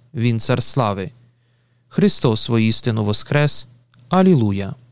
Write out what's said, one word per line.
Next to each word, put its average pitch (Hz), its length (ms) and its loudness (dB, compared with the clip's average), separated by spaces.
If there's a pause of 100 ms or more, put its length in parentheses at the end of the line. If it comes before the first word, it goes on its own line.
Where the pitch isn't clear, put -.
(140)
він 117 260 0
цар 127 240 -2
слави. 101 480 -2 (760)
Христос - 600 0
воістину 110 540 0
воскрес. 139 640 -2 (420)
Алілуя! 113 680 2 (160)